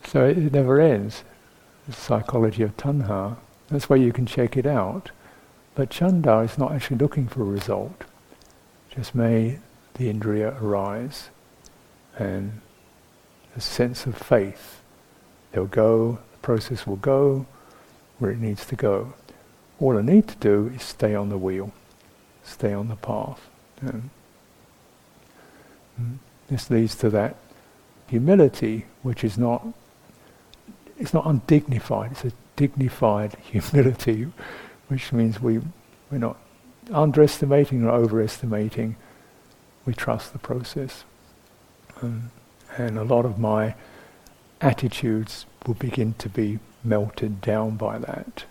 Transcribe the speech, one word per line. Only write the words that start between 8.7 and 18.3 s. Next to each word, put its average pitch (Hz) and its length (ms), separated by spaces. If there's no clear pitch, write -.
Just - 240
may 117 460
the 123 160
indriya 107 500
arise, 104 680
and 98 440
a 120 60
sense - 440
of 120 120
faith. - 640
They'll 95 140
go, 113 540
the - 80
process 117 480
will 98 80
go 135 500
where 101 140